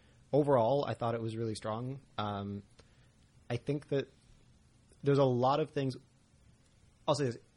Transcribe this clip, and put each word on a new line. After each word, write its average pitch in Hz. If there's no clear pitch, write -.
overall, 139
I 117
thought 117
it 117
was 113
really 110
strong. 123
Um, 101
I 120
think 143
that 139
there's 139
a 139
lot 127
of 156
things. 135
I'll 151
say 139
this. 117